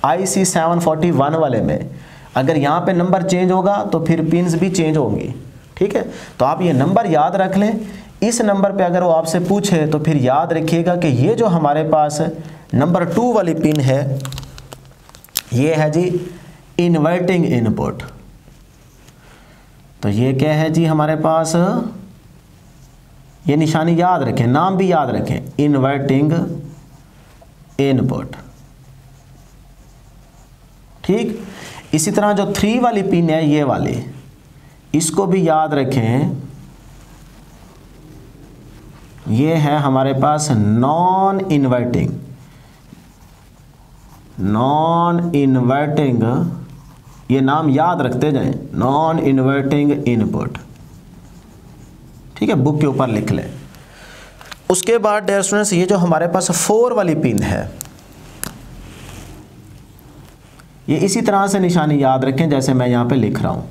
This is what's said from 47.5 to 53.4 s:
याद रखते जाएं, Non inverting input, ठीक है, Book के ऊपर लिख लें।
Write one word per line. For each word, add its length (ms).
याद 320
रखते 300
जाएं, 220
Non 460
inverting 720
input, 680
ठीक 120
है, 80
Book 240
के 60
ऊपर 220
लिख 240
लें। 180